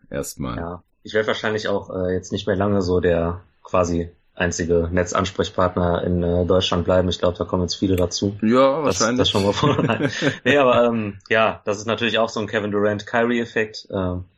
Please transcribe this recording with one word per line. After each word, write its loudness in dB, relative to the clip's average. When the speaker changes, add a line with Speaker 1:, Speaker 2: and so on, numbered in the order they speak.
Speaker 1:
erstmal? -8
Speaker 2:
Ja, -10
ich -12
werde 0
wahrscheinlich -4
auch, -4
äh, -2
jetzt -8
nicht -6
mehr 2
lange 0
so 2
der 0
quasi 0
einzige 0
Netzansprechpartner 0
in, 0
äh, 2
Deutschland 2
bleiben. 4
Ich -4
glaub, 0
da -4
kommen -2
jetzt -4
viele 0
dazu. -2
Speaker 1:
Ja, 4
Speaker 2:
Das, 0
Speaker 1:
wahrscheinlich. 2
Speaker 2:
das 2
schon 2
mal 4
vorne. 0
Speaker 1:
<laughs> -4
Speaker 2:
Nee, 4
aber, 6
ähm, -2
ja, 2
das -2
ist -12
natürlich 0
auch 2
so -6
ein -4
Kevin -2
Durant-Kyrie-Effekt. -2
Ähm, -4